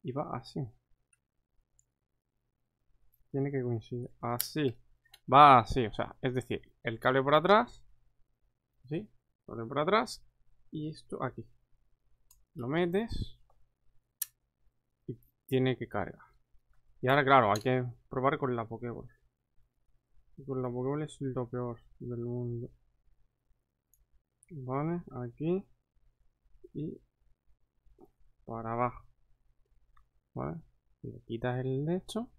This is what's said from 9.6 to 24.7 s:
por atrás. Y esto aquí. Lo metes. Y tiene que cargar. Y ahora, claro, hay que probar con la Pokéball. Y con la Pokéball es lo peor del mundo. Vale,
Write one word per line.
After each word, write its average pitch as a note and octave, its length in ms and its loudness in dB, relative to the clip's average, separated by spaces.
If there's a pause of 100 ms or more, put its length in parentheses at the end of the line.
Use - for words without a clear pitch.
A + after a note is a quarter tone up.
por A#2+ 120 -4
atrás. G3+ 480 0 (460)
Y D#3 180 -6
esto - 320 -10
aquí. B2 240 -6 (1080)
Lo B2 120 -8
metes. F3+ 720 -2 (1700)
Y A#2+ 100 -10 (300)
tiene C3 320 2
que A#2+ 100 -8
cargar. - 440 -8 (680)
Y B2+ 80 0
ahora, C#3 160 4
claro, B2+ 280 8
hay G#2+ 80 2
que B2+ 240 0 (240)
probar C3+ 300 0
con C3 160 -2
la A#2 100 -4
Pokéball. A#2 460 -10 (1300)
Y C#3+ 80 -20
con C3 180 -4
la B2+ 60 -4
Pokéball B2+ 340 -4
es - 180 -12
lo B2+ 280 -4
peor A#2+ 320 -6 (180)
del A#2+ 220 -8
mundo. A#2+ 500 -6 (1800)
Vale, D3+ 520 -4 (240)